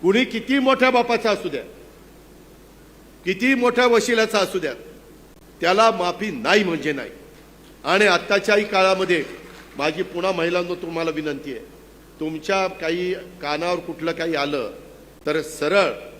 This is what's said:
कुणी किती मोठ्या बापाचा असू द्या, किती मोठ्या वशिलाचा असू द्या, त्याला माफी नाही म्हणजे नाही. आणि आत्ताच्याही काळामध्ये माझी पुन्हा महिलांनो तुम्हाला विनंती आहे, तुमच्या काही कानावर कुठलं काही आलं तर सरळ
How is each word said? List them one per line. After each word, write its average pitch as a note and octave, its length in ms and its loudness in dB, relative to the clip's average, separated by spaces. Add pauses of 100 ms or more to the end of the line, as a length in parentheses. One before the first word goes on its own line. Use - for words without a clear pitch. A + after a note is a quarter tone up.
कुणी G3+ 220 4
किती B3+ 360 -2
मोठ्या C4 300 4
बापाचा A#3+ 420 2
असू F#3+ 180 -2
द्या, B2+ 140 -6 (1600)
किती G3 280 2
मोठ्या B3 320 2
वशिलाचा A3 520 2
असू F#3 220 0
द्या, D3+ 140 -4 (880)
त्याला G3+ 300 4
माफी G#3 400 -4
नाही D#3+ 320 2
म्हणजे D#3 300 -2
नाही. A#2+ 160 -8 (720)
आणि F#3+ 220 4
आत्ताच्याही G3+ 580 4
काळामध्ये F#3+ 600 2 (540)
माझी D#3 260 -2
पुन्हा F3+ 280 -2
महिलांनो F3 440 -2
तुम्हाला E3 360 -4
विनंती D3 400 -6
आहे, A#2 80 -10 (600)
तुमच्या D#3+ 480 -2
काही F3+ 460 -4
कानावर E3+ 680 -4
कुठलं E3 320 -6
काही E3 240 -4
आलं C#3+ 360 -4 (540)
तर D3+ 160 -2
सरळ D#3+ 500 0 (280)